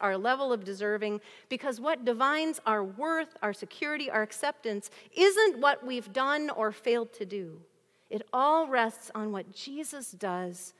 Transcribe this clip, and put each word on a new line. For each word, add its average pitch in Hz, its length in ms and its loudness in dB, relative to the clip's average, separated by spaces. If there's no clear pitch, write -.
our 190 160 2
level 254 340 2
of 220 120 0
deserving, 208 580 -2
because 254 320 -4
what 277 240 0
defines 285 640 2
our 214 180 2
worth, 285 600 -2
our 208 100 0
security, 294 560 -6
our 214 140 0
acceptance 214 640 -4
isn't 381 440 6
what 277 260 4
we've 240 260 -6
done 285 380 0
or 214 220 0
failed 233 420 -2
to 208 120 -8
do. 175 360 -10
It 214 140 -6
all 302 340 4
rests 233 460 0
on 214 180 -4
what 196 200 -8
Jesus 277 600 -10
does 180 680 -6